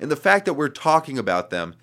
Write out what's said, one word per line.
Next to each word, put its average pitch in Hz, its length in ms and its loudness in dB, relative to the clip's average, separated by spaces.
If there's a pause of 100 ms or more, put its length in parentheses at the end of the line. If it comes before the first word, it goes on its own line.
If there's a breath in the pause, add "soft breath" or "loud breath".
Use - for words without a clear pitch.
And 143 100 -4
the 147 60 0
fact 196 300 2
that 175 80 0
we're 147 140 -2
talking 156 480 0
about 92 340 -2
them 85 320 -6